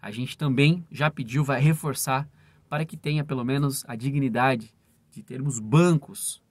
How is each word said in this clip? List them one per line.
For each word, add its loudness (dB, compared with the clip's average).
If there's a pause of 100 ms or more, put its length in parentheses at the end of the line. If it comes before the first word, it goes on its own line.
A -14
gente -8
também 4
já 0
pediu, -2
vai 0
reforçar, 2 (380)
para -4
que -16
tenha -2
pelo -4
menos 0
a -12
dignidade 0 (380)
de -18
termos -6
bancos 2